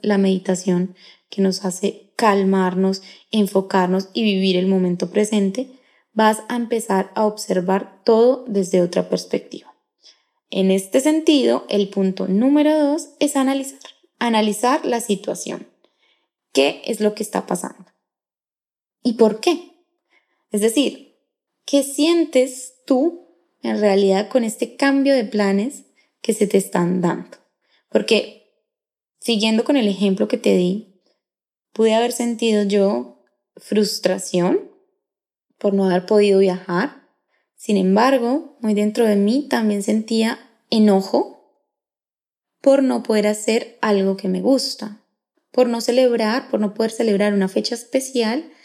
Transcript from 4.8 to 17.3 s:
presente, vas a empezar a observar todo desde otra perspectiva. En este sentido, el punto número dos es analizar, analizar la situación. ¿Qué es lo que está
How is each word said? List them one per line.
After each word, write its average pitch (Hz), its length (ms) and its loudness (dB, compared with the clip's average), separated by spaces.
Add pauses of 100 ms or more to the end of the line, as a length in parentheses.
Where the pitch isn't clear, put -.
presente, 208 640 -2 (420)
vas 214 360 2
a 247 80 -6
empezar 214 580 -4
a 220 100 0
observar 190 800 -4
todo 240 440 4
desde 190 340 0
otra 180 280 -2
perspectiva. - 640 -8 (760)
En 190 220 0
este 196 280 -2
sentido, 294 720 2
el 208 200 -2
punto 190 380 -2
número 285 500 2
dos 294 420 -2
es 294 160 -2
analizar, 269 440 -4 (380)
analizar 226 680 0
la 240 140 -2
situación. 190 680 -6 (840)
¿Qué - 340 0
es 214 140 -6
lo 208 140 0
que 208 100 -8
está 196 220 -6